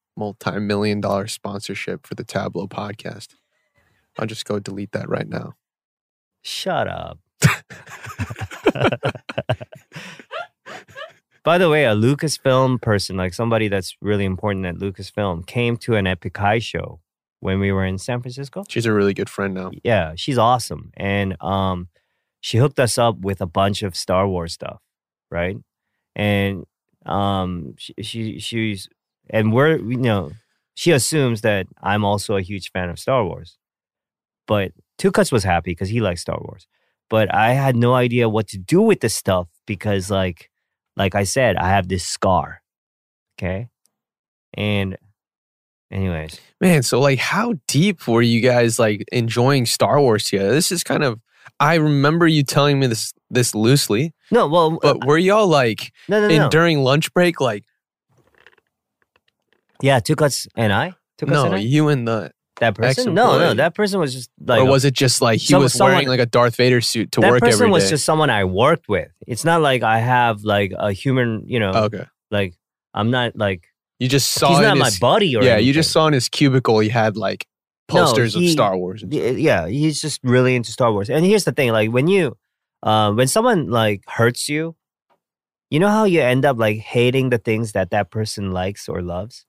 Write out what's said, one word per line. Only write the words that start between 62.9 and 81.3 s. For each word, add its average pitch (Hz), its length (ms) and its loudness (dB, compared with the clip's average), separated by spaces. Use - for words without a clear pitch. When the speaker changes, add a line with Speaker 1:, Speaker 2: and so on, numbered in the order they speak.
Speaker 2:
No, 214 100 4
no, 220 80 6
Speaker 1:
ex-employee. 139 240 4
Speaker 2:
that 156 180 2
person 202 260 -2
was 139 140 -2
just, 127 160 -14
like, 120 160 4
Speaker 1:
Or 131 80 4
Speaker 2:
a - 20 4
Speaker 1:
was 135 140 4
it 139 100 2
just, 127 280 0
like, 117 180 2
he - 60 -6
Speaker 2:
some-, - 160 6
Speaker 1:
was 127 100 2
Speaker 2:
someone 190 220 4
Speaker 1:
wearing, 147 140 0
like, 127 120 2
a 120 60 2
Darth 120 300 2
Vader 123 260 4
suit - 300 -4
to - 80 0
Speaker 2:
That 196 100 6
Speaker 1:
work 247 100 4
Speaker 2:
person 240 220 4
Speaker 1:
every 220 100 6
Speaker 2:
was 165 120 4
Speaker 1:
day? - 60 0
Speaker 2:
just 147 140 0
someone 156 260 2
I 104 140 2
worked 117 440 0
with. 90 200 -2
It's 113 180 -6
not 165 180 2
like 131 200 2
I 113 160 2
have, 117 460 0
like, 101 340 0
a 104 140 -2
human, 120 540 -2
you 123 120 -4
know, 101 140 0
Speaker 1:
Okay. 104 320 -2
Speaker 2:
like, 101 240 -2
I'm 107 160 -2
not, 123 260 -2
like, 98 300 -4
Speaker 1:
You 123 100 -2
just 135 240 0
saw 151 180 2
Speaker 2:
he's 139 80 6
Speaker 1:
in 202 60 4
Speaker 2:
not 208 140 4
my 151 80 2
Speaker 1:
his 104 120 -2
Speaker 2:
buddy 165 380 2
or 104 60 2
Speaker 1:
Yeah, 127 100 6
you - 40 4
Speaker 2:
anything. 120 180 4
Speaker 1:
just 156 180 0
saw 160 140 4
in 156 60 2
his 127 160 0
cubicle 127 520 2
he 107 100 2
had, 110 260 0
like, 98 300 -6
Speaker 2:
No, 175 120 6
Speaker 1:
posters 113 320 2
of 175 60 2
Speaker 2:
he 175 100 4
Speaker 1:
Star 107 240 2
Wars 92 260 -6
and 113 100 -12
Speaker 2:
y-, 156 80 -2
Speaker 1:
stuff. 113 180 -2
Speaker 2:
yeah, 110 280 2
he's 143 360 -2
just - 200 -8
really 127 320 4
into 117 160 -4
Star 117 220 2
Wars. 101 180 -2
And 156 140 2
here's 202 200 4